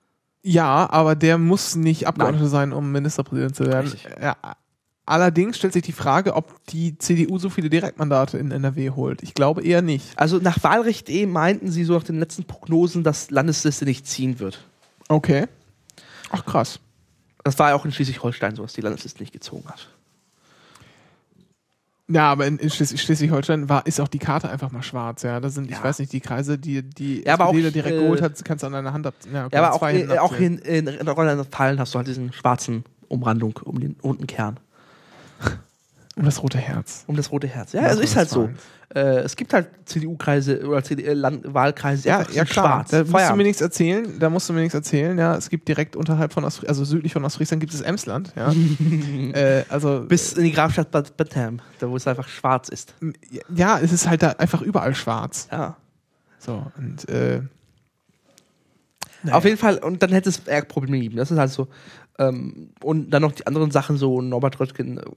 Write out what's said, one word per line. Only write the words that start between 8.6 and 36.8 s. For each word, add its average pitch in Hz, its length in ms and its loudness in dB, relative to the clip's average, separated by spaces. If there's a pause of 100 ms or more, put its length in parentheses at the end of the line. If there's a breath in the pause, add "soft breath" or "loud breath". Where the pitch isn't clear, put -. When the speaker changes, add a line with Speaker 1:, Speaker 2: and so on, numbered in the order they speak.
Speaker 1:
R 135 120 0
W 135 160 -2
holt. 131 320 -4
Ich - 100 -14
glaube 151 300 2
eher 175 180 4
nicht. 156 380 -2
Speaker 2:
Also 160 180 4
nach 175 260 2
Wahlrecht.de 208 600 2
meinten 180 460 0
sie 170 120 0
so 165 100 2
nach 165 100 2
den 160 160 -4
letzten 165 240 -6
Prognosen, 170 600 0
dass 151 280 0
Landesliste 147 540 0
nicht 135 200 -2
ziehen 131 340 -4
wird. 95 240 -8 (440)
Speaker 1:
Okay. 151 400 2 (840 loud breath)
Ach, 180 140 -4
krass. - 340 -2 (640)
Speaker 2:
Das 135 160 0
war 147 100 6
ja 143 60 4
auch 143 100 -2
in 147 60 -4
Schleswig-Holstein 120 640 -4
so, 107 80 -12
dass 110 100 -14
die - 80 -10
Landesliste - 400 -8
nicht - 120 -14
gezogen - 360 -16
hat. - 180 -20 (2250 soft breath)
Speaker 1:
Ja, 151 240 6
aber 139 140 2
in, 147 140 0
in 156 100 0
Schleswig-, 143 320 -2
Schleswig-Holstein 151 680 0
war, 139 200 2
ist 160 120 -2
auch 143 80 0
die 143 120 -6
Karte 143 300 -2
einfach 131 220 -8
mal 123 120 -10
schwarz, 117 400 -10
ja. 120 160 -4
Da 135 100 -6
sind, 139 160 -8
ich 123 120 -10
Speaker 2:
Ja. - 60 -12
Speaker 1:
weiß 139 160 -2
nicht, 139 140 -6
die 131 80 -4
Kreise, 139 380 -4
die, 139 240 -6
die 139 400 -8
Speaker 2:
Ja, 143 120 4
aber 175 100 4
Speaker 1:
S 180 60 4
P 160 60 4
D 165 40 4
Speaker 2:
auch, 165 40 4
Speaker 1:
da 156 60 0
direkt 151 260 -2
Speaker 2:
äh, 156 40 2
Speaker 1:
geholt 156 200 4
hat, 156 240 -4
kannst 151 180 -6
du 139 40 -6
an 139 80 -8
einer 135 180 -6
Hand 151 140 -6
ab-, 131 80 -8 (160)
ja, 139 160 -6
okay, 127 80 -4
Speaker 2:
Ja, 143 60 6
aber 170 80 6
Speaker 1:
an - 40 2
Speaker 2:
auch 170 60 2
Speaker 1:
zwei 151 120 0
Speaker 2:
in, 147 60 4
Speaker 1:
Händen 139 220 2
Speaker 2:
auch 170 120 4
Speaker 1:
abzählen. 175 280 2
Speaker 2:
in, 160 280 0
in 143 200 -6
Rheinland-Pfalz 139 720 2
hast 123 140 -4
du 127 40 0
halt 123 100 -2
diesen 127 260 -6
schwarzen 120 500 -2 (240)
Umrandung 117 560 -2
um - 160 -6
den 143 240 -4
runden 135 240 -4
Kern. 110 320 -6 (1600 loud breath)
Speaker 1:
Um - 100 -2
das 147 160 2
rote 131 180 -2
Herz. - 480 -8